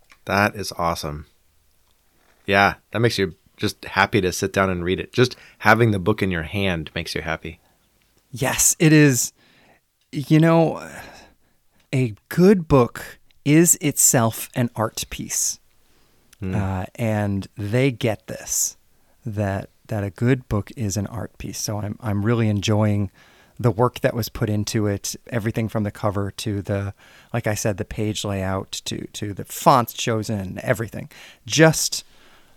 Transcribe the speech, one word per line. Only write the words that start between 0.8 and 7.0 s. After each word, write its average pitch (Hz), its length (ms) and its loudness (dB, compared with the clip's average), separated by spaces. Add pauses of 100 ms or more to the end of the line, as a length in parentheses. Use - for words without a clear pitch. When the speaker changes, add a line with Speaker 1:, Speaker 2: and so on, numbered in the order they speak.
Speaker 1:
Yeah, 98 300 4 (160)
that 104 80 -4
makes 117 180 2
you 92 160 -2 (240)
just - 260 -6
happy 98 380 2
to 87 100 0
sit - 220 -4
down 95 160 4
and 90 120 -4
read 87 180 -2
it. - 120 -12
Just 123 240 2 (220)
having 110 320 6
the 101 80 0
book 98 240 0
in 95 80 0
your 82 140 -4
hand 90 500 -4
makes 85 200 -8